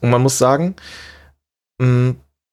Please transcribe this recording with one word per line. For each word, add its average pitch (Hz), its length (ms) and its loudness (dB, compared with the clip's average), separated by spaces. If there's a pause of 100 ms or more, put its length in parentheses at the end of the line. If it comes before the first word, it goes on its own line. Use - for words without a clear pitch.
Und 120 80 2
man 120 100 4
muss 131 160 0
sagen, 143 400 0 (1000)
mh, 127 380 0 (360)